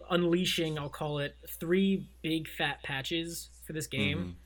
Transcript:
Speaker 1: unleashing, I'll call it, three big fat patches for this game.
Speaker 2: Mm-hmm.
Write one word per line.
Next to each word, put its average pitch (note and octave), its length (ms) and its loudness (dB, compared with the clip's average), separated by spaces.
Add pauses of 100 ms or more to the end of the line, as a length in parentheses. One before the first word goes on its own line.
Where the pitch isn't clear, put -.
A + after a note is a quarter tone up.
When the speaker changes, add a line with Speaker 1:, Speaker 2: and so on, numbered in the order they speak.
(100)
Speaker 1:
unleashing, F3 680 4
I'll C#3+ 100 -4
call D3 320 -4
it, C#3+ 160 -4 (240)
three F#3 480 4 (140)
big D#3+ 260 -2
fat D3 340 -2
patches E3 680 -4 (160)
for E3 60 -10
this D#3 140 -4
game. C#3 320 0
Speaker 2:
Mm-hmm. F2+ 120 -4 (160)